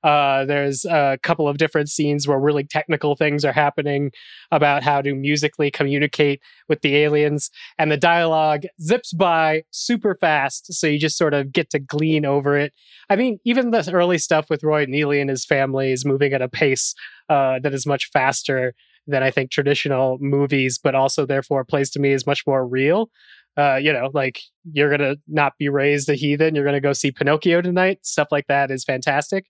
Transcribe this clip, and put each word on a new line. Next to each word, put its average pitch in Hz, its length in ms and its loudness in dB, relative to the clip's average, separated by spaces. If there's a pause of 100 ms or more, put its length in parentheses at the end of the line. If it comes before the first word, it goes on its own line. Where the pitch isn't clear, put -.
Uh, 139 420 2
there's 139 400 -2
a 143 360 2
couple 160 260 0
of 143 120 -2
different 151 280 0
scenes 147 400 -2
where 139 120 2
really 143 240 0
technical 147 520 -2
things 147 300 0
are 139 60 2
happening 143 580 0 (400)
about 143 320 2
how 143 180 2
to 139 140 -2
musically 143 560 -2
communicate 143 720 0 (260)
with 151 140 -2
the 143 140 0
aliens. 147 560 2 (260)
And 156 140 0
the 147 60 0
dialogue 160 640 2 (180)
zips 196 320 -2
by 160 560 2
super 214 460 -2
fast, 151 580 -2
so 160 140 -2
you 147 100 0
just 151 220 -2
sort 151 160 2
of 139 180 -4
get 160 160 -2
to 151 100 -4
glean 151 460 -2
over 143 320 0
it. 143 160 -2 (380)
I 202 40 4
mean, 233 300 -2
even 240 240 0
the 220 240 0
early 175 240 2
stuff 156 320 2
with 151 140 -2
Roy 151 260 2
Neely 143 320 0
and 139 80 -2
his 131 160 -4
family 135 460 0
is 127 120 -2
moving 139 300 2
at 131 80 -2
a 127 80 -4
pace, - 460 0 (340)
uh, 135 300 2
that 139 120 -4
is 135 140 -6
much 143 260 -4
faster 131 640 0 (320)
than 139 160 -2
I 135 80 2
think 131 220 -4
traditional 135 680 0
movies, 139 640 0
but 135 120 2
also 135 320 0
therefore 135 360 -2
plays 139 280 -2
to 143 80 -8
me 139 140 2
as 131 120 -2
much 147 220 -2
more 135 200 0
real. 147 440 0 (440)
Uh, 143 240 2
you 147 140 0
know, 131 220 -2
like, 135 240 -4 (320)
you're 147 180 2
gonna 143 280 0 (100)
not 151 320 0
be 143 100 -2
raised 143 400 0
a 143 60 2
heathen, 147 400 0
you're 143 100 0
gonna 139 160 0
go 139 120 0
see 139 180 0
Pinocchio 156 500 2
tonight. 180 400 0
Stuff - 300 -2
like 143 160 -2
that 139 240 0
is 135 120 -6
fantastic. 143 680 -2